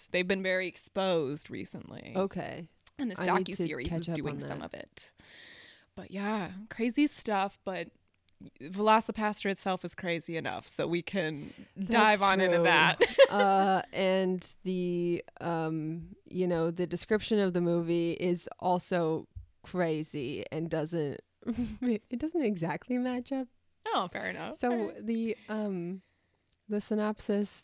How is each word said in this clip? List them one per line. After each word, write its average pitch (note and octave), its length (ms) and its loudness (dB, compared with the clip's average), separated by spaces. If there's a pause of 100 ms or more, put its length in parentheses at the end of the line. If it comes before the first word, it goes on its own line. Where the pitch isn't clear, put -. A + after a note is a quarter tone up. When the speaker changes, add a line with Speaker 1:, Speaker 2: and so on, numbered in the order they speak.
(120)
Speaker 1:
They've F3+ 160 0
been F#3+ 160 0
very F#3 240 0
exposed E3 840 -2
recently. - 680 -12
Speaker 2:
Okay. F#3+ 520 -4 (320)
Speaker 1:
And B3 120 -2
this F3+ 80 -8
Speaker 2:
I E3+ 60 -2 (120)
need F#3+ 100 0
to - 60 -6
Speaker 1:
docuseries D3+ 360 -4
Speaker 2:
catch E3+ 80 -4
Speaker 1:
was E3 120 -6
Speaker 2:
up E3 60 -2
Speaker 1:
doing D3 200 -4
Speaker 2:
on C#3+ 60 -8
Speaker 1:
some - 180 -8
Speaker 2:
that. D#2 60 -10
Speaker 1:
of - 100 -12
it. - 360 -16 (840)
But F#3+ 160 -16
yeah, G3+ 400 -4 (180)
crazy B3 380 0
stuff, G3+ 580 -2
but F3 240 -6 (720)
Velocipaster G#3+ 920 2
itself F#3+ 340 -2
is F3 80 -8
crazy E3+ 440 -4
enough, A2 300 -6
so D3 200 -2
we E3+ 140 0
can D#3+ 520 -4 (220)
Speaker 2:
That's F#3+ 160 -4
Speaker 1:
dive G#3+ 300 6
on F#3+ 200 6
into F3 160 6
Speaker 2:
true. E3+ 80 4
Speaker 1:
that. E3 400 8
<laughs> - 60 2 (200)
Speaker 2:
Uh, G3 500 6 (120)
and F#3 720 2
the, F3 600 0 (160)
um, D#3+ 680 -4 (220)
you F#3 160 0
know, E3+ 240 2
the F3 160 -2
description G#3 540 0
of F#3+ 140 2
the F3+ 80 2
movie E3+ 520 2
is F3+ 360 0 (100)
also F3 680 0 (380)
crazy D#3 880 -2
and D#3+ 180 -4
doesn't, D#3 520 -2 (120)
<laughs> A3+ 480 -6
it A#3+ 380 -2
doesn't D#4 240 -2
exactly F3 540 -2
match B3 340 -4
up. C4 160 -4 (380)
Speaker 1:
Oh, C4 260 0
fair G#3 180 -6
enough. F#3 300 -8
Speaker 2:
So B3 100 0
Speaker 1:
All A3+ 180 0
right. G#3 200 -12
Speaker 2:
the, A3+ 300 -2 (100)
um, F#3+ 540 -4 (680)
the G#3 140 -2
synopsis G#3 840 -2